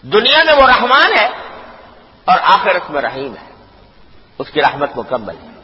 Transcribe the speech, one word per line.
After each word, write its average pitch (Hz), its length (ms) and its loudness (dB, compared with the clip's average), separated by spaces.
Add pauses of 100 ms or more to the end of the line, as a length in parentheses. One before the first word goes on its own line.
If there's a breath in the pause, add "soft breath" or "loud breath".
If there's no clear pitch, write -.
دنیا 240 440 2
میں 311 80 4
وہ 269 140 6
رحمان 254 520 2
ہے 214 80 0 (960)
اور 180 180 4
آخرت 185 480 0
میں 143 100 -4
رحیم 123 400 -8
ہے، - 100 -20 (840)
اس 139 120 -10
کی 151 120 -2
رحمت 139 360 -2
مکمل 107 460 -6
ہے۔ - 40 -20 (160)